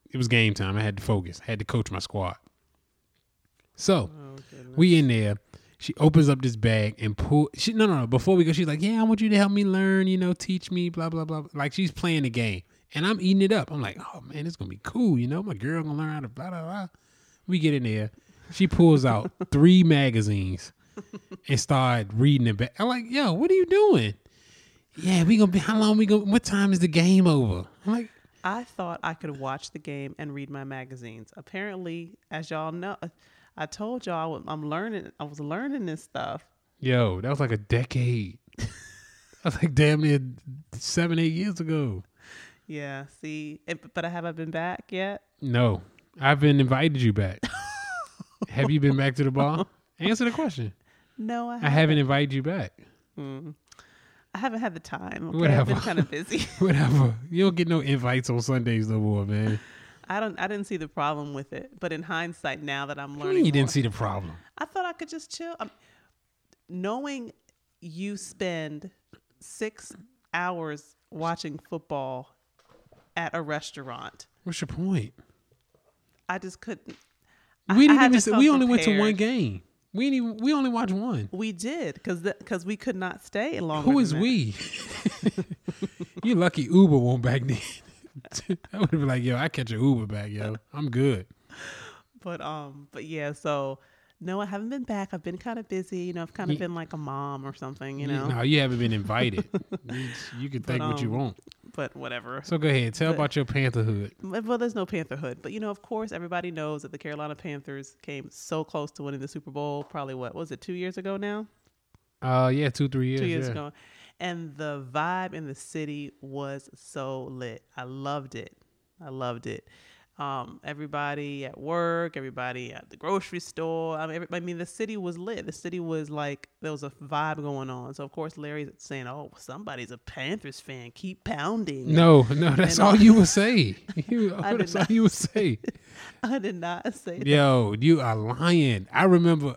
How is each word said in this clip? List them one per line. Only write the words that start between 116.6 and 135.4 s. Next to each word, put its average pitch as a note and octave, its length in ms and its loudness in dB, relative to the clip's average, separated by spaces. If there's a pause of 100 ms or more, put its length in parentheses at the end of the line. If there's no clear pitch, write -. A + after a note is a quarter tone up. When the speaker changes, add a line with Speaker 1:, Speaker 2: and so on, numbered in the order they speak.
Speaker 2:
so C3+ 480 -10
lit. B2+ 400 -12 (120)
I C3 80 -12
loved C3+ 520 -8
it. G#2+ 200 -14 (480)
I D3+ 60 -16
loved B2 380 -8
it. G#2+ 200 -12 (540)
Um, C#3 420 -8
everybody C#3+ 840 -8
at - 140 -14
work, E3+ 560 -2
everybody B2+ 580 -8
at - 180 -18
the - 60 -20
grocery F3+ 420 -4
store. E3 580 -8
I D#3 80 -8
mean, D#3+ 120 -10
every-, E3+ 140 -12
I F3 80 -6
mean, F3 200 -10
the E3+ 80 -10
city A3 280 -10
was F3 220 -8
lit. G3 300 -10
The D#3+ 40 -10
city F3 280 -10
was D#3+ 320 -6
like, D3 360 -8 (140)
there D#3 100 -8
was C#3+ 120 -10
a C#3 80 -10 (120)
vibe D3+ 340 -4
going C#3 340 -6
on. B2+ 240 -12
So, - 80 -12
of C#3 80 -14
course, D#3+ 260 -10
Larry's D3 400 -10
saying, C3 300 -12
"Oh, C#3+ 300 -14
somebody's C3 520 -12
a B2 80 -16
Panthers C#3+ 600 -10
fan. A#2+ 340 -16
Keep - 300 -14
pounding." D#3+ 680 -4
Speaker 1:
No, D#3+ 280 10 (140)
no, D#3+ 160 2
that's D#3+ 260 4
Speaker 2:
And A3 80 6
Speaker 1:
all G3+ 60 10
Speaker 2:
all G3+ 60 10
Speaker 1:
you A3 180 12
would F#3+ 140 8
say. G3+ 520 2
<laughs> - 260 -6
You, G#3+ 280 0
Speaker 2:
<laughs> F#3+ 80 -4
I - 80 -2
did A3+ 100 0
Speaker 1:
that's F3 140 -4
all F#3+ 60 2
Speaker 2:
not E3+ 100 2
Speaker 1:
you A3+ 120 4
would G3+ 80 8
Speaker 2:
say - 220 -4
Speaker 1:
say. F3 260 2 (320)